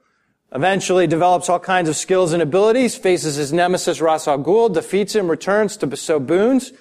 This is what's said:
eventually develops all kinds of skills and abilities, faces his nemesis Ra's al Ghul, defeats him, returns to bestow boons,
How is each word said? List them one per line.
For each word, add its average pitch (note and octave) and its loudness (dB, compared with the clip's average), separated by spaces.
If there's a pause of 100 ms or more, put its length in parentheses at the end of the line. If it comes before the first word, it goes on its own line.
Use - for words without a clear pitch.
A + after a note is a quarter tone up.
(520)
eventually F3+ 2
develops E3+ 2
all F3 0
kinds F#3 0
of C#3+ -2
skills F#3 0
and E3+ 0
abilities, G#3+ 2
faces D#3 -2
his C#3+ -4
nemesis F3 0
Ra's D#3 0
al C#3+ 0
Ghul, G#3 2
defeats F#3+ -2
him, F#3+ 0
returns G3 0
to D3+ -4
bestow C#3+ -4
boons, G#3 0